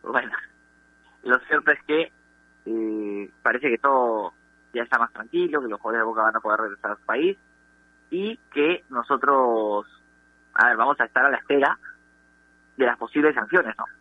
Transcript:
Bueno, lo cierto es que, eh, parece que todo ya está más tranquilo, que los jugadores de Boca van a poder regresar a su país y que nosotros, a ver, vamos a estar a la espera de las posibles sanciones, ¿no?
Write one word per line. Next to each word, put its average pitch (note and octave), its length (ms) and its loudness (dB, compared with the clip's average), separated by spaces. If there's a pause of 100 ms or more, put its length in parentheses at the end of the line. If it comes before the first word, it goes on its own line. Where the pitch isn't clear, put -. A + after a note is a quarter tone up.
Bueno, B2+ 300 -2 (920)
lo B2+ 160 4
cierto D3+ 320 0
es C#3 100 2
que, D#3 280 0 (540)
eh, G#2+ 640 -6 (120)
parece B2 260 0
que A#2 80 2
todo A#2 560 0 (400)
ya A#2+ 100 -6
está A#2+ 160 -2
más A#2 140 0
tranquilo, D3+ 480 -4
que B2+ 80 -8
los G#2 100 -8
jugadores A2+ 220 -4
de A2+ 80 0
Boca A2 140 -2
van A2 140 2
a A2+ 40 -2
poder G#2+ 180 0
regresar G#2 340 -6
a G#2 40 -6
su - 60 -20
país D#3+ 340 -2 (720)
y G3+ 280 -6 (120)
que D#3 380 0
nosotros, A#2+ 960 0 (680)
a A#2+ 140 4
ver, A#2 100 2
vamos C3+ 200 2
a B2 60 2
estar B2+ 220 0
a - 20 4
la C3 80 2
espera C#3+ 420 2 (1000)
de C3 80 4
las A#2+ 100 0
posibles D3 380 0
sanciones, B2 420 0
¿no? A#2 80 -10 (160)